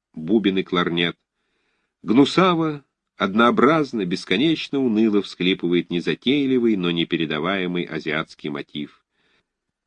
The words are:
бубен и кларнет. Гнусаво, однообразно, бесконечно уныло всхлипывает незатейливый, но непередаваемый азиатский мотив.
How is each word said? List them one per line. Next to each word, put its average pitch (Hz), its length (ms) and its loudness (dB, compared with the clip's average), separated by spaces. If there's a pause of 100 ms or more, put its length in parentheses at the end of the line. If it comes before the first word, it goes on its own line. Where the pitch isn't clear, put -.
(140)
бубен 95 440 0
и 95 60 0
кларнет. 85 540 0 (840)
Гнусаво, 151 800 2 (320)
однообразно, 117 920 2
бесконечно 135 720 -2
уныло 110 420 2
всхлипывает 90 680 -2
незатейливый, 117 840 0
но 87 160 -2
непередаваемый 85 920 -2
азиатский 78 640 -8
мотив. 71 540 -12 (840)